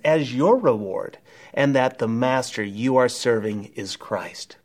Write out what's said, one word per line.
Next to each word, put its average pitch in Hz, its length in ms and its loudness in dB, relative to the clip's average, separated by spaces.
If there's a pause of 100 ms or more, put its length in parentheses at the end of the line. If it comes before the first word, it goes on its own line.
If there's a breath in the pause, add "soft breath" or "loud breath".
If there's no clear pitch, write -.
as 151 300 2
your 175 220 4
reward, 107 600 -2 (340 loud breath)
and 139 240 2
that 127 220 2
the 113 100 0
master 123 560 -2
you 113 320 0
are 123 120 6
serving 107 680 -2
is 98 180 -10
Christ. - 720 -10